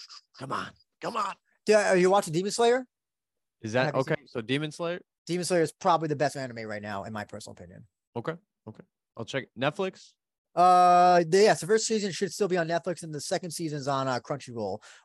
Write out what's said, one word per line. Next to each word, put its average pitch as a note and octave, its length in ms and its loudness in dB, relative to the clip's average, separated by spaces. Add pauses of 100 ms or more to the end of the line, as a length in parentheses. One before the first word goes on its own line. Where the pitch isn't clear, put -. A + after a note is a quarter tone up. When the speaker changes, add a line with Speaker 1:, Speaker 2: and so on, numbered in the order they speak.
(380)
Speaker 1:
Come C3+ 140 -10
on, G2+ 160 -6 (320)
come A3 160 -8
on. G3 160 -4 (340)
Speaker 2:
Yeah, G3+ 260 6
are F#3 40 4
you F#3 140 4
watching G3 220 2
Demon F#3 180 -2
Slayer? A#3 340 2 (800)
Speaker 1:
Is A2 100 -8
that B2+ 140 2
Speaker 2:
Have C#3+ 100 -4
you C3+ 60 0
seen C#3+ 100 -2
Speaker 1:
okay? D3+ 140 -6
So - 160 -10
Demon C#3+ 280 -4
Slayer? F3 300 -8 (260)
Speaker 2:
Demon F3 180 -4
Slayer F3 180 2
is D#3 100 -2
probably E3 360 0
the D3+ 80 -2
best C#3 200 -2
anime A#2+ 320 -10
right G#2 140 -8
now, G#2 220 -8
in A2+ 80 -12
my G#2 120 -8
personal G#2 280 -16
opinion. F#2+ 320 -20 (300)
Speaker 1:
Okay, A#2+ 200 -8 (340)
okay. - 140 -20 (340)
I'll A#2 80 -10
check C3 200 -6
it. - 140 -20
Netflix? D#3 540 -6 (420)
Speaker 2:
Uh, F3+ 760 6
the, F#3 100 4
yes, G3 220 6
the D#3+ 60 -10
first A3 200 2
season G#3 260 -2
should F3 200 -4
still G3+ 160 -2
be F3+ 100 -2
on E3 100 -2
Netflix, E3 340 -4
and D#3 120 -12
the C#3+ 60 -8
second F3+ 300 -6
season's D3 380 -8
on, C3+ 200 -2
uh, B2 120 -2
Crunchyroll, A2+ 600 -8 (240)